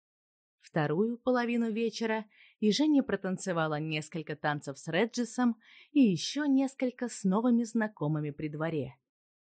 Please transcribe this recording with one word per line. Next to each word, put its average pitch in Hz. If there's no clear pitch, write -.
Вторую 175
половину 240
вечера 220
и 214
Женя 285
протанцевала 175
несколько 156
танцев 147
с -
Реджисом 226
и 294
еще 247
несколько 262
с -
новыми 233
знакомыми 156
при 156
дворе. 147